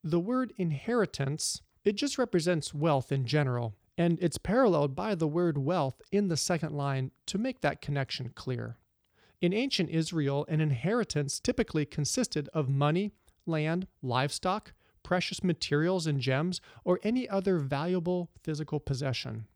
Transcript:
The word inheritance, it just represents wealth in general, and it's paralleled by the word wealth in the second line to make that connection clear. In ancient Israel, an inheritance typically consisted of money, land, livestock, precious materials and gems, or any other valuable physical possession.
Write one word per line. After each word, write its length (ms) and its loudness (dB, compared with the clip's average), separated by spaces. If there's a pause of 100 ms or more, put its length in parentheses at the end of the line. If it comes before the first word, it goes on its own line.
The 160 0
word 380 0
inheritance, 1040 -2 (220)
it 100 4
just 240 -2
represents 560 0
wealth 380 2
in 160 0
general, 480 0 (240)
and 200 4
it's 200 0
paralleled 560 4
by 180 -2
the 140 0
word 320 2
wealth 420 0 (100)
in 160 2
the 100 0
second 380 -2
line 360 -2 (160)
to 100 -4
make 240 -4
that 220 -2
connection 460 -4
clear. 500 -8 (640)
In 120 4
ancient 360 0
Israel, 580 0
an 140 2
inheritance 800 0
typically 440 0
consisted 680 -2
of 160 0
money, 420 2 (340)
land, 400 0 (160)
livestock, 720 -2 (300)
precious 400 -2
materials 640 2
and 140 0
gems, 400 0 (240)
or 180 2
any 240 0
other 320 2
valuable 720 -2 (100)
physical 380 -4
possession. 680 -4 (100)